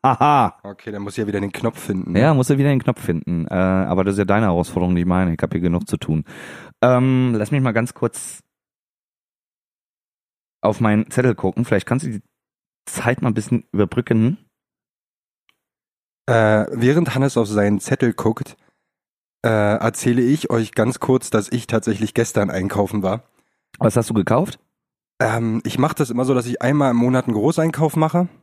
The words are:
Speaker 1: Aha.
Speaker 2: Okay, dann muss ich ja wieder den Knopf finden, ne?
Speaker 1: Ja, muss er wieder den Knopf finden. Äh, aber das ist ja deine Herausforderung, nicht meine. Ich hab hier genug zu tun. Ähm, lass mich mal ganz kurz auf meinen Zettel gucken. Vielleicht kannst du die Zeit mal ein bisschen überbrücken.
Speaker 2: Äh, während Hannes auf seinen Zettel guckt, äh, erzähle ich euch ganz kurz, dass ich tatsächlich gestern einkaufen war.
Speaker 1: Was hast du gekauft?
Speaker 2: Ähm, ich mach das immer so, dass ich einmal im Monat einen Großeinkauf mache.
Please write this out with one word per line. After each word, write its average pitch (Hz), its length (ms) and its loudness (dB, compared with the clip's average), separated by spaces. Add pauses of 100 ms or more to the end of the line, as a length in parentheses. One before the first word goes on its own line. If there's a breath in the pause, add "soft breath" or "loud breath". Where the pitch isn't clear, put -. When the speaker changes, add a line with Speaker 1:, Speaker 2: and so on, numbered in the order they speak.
Speaker 1:
Aha. 135 600 2
Speaker 2:
Okay, 101 280 -14
dann 101 100 -10
muss 101 120 -10
ich - 60 -8
ja 107 80 -2
wieder 101 120 -2
den 98 140 -4
Knopf - 260 -6
finden, 92 320 -4
ne? 90 80 2
Speaker 1:
Ja, 151 140 4
muss 127 160 2
er 143 80 4
wieder 139 120 2
den 135 140 2
Knopf - 160 -2
finden. 85 480 -4
Äh, - 60 -8
aber 92 500 2
das 98 120 0
ist 101 40 -2
ja 101 60 2
deine 104 220 2
Herausforderung, 87 460 0
nicht 87 140 2
meine. 90 260 2
Ich 82 80 -6
hab - 120 -2
hier 85 80 -2
genug 85 260 0
zu - 80 -2
tun. 78 300 -2 (560 loud breath)
Ähm, 127 560 4
lass 107 140 -2
mich 143 100 2
mal 127 100 0
ganz 117 220 -2
kurz - 500 -8 (2250)
auf 107 200 0
meinen 107 280 2
Zettel 123 260 2
gucken. 98 280 -2
Vielleicht 104 220 0
kannst 139 200 -2
du 139 40 -6
die 107 120 -10 (640)
Zeit - 360 -4
mal 123 80 0
ein 107 40 0
bisschen 113 380 -2
überbrücken. 113 680 0 (1900)
Speaker 2:
Äh, 107 460 4
während 131 440 2
Hannes 135 220 0
auf 113 100 2
seinen 104 320 2
Zettel 123 340 0
guckt, - 420 -2 (880)
äh, 117 40 4
erzähle 110 720 0
ich 135 280 0
euch 113 240 -2
ganz 110 260 0
kurz, 131 300 0
dass 104 220 0
ich 120 160 -4
tatsächlich 107 460 -2
gestern 110 360 0
einkaufen 98 540 -2
war. 98 200 -2 (540)
Speaker 1:
Was 113 200 2
hast 113 120 -2
du 113 40 -4
gekauft? 113 460 0 (640)
Speaker 2:
Ähm, 113 440 -2
ich - 120 -6
mach 147 160 0
das 131 160 -2
immer 120 160 -2
so, 135 80 2
dass 123 120 0
ich 123 160 -6
einmal 139 300 2
im 120 60 2
Monat 127 280 2
einen 113 100 -2
Großeinkauf 156 600 0
mache. 170 340 0 (140)